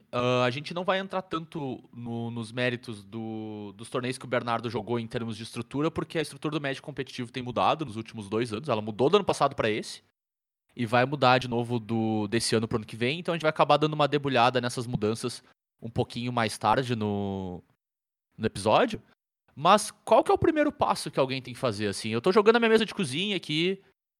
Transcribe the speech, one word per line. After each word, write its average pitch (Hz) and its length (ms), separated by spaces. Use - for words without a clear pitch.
Ah, 123 320
a 123 60
gente 147 240
não 180 100
vai 190 140
entrar 190 240
tanto 160 600
no, 117 380
nos 113 220
méritos 120 500
do, 107 680
dos 107 160
torneios 127 300
que - 80
o - 20
Bernardo 117 400
jogou 113 300
em 113 80
termos 113 300
de 113 60
estrutura, 135 480
porque 165 280
a 156 40
estrutura 151 300
do 160 80
Magic 139 220
competitivo 131 500
tem 131 100
mudado 123 440
nos 107 100
últimos 110 320
dois 110 240
anos. 143 160
Ela 110 140
mudou 110 260
do 180 80
ano 202 80
passado 135 300
pra 120 160
esse. - 320
E 123 100
vai 123 180
mudar 131 340
de 127 100
novo 120 320
do, 110 480
desse 113 260
ano 110 140
pro 120 80
ano 107 100
que 117 100
vem. 123 220
Então 180 140
a 170 40
gente 156 60
vai 156 80
acabar 147 260
dando 151 180
uma 147 120
debulhada 131 540
nessas 120 260
mudanças 113 560
um 113 100
pouquinho 123 420
mais 113 260
tarde 120 360
no, 98 680
no 110 100
episódio. 110 560
Mas 185 340
qual - 320
que - 80
é 403 40
o - 40
primeiro 302 320
passo - 400
que - 80
alguém 131 240
tem 123 120
que - 60
fazer, 107 280
assim? 104 220
Eu 113 100
tô 180 100
jogando 214 260
a - 40
minha 226 80
mesa 220 180
de - 80
cozinha 185 420
aqui, 170 460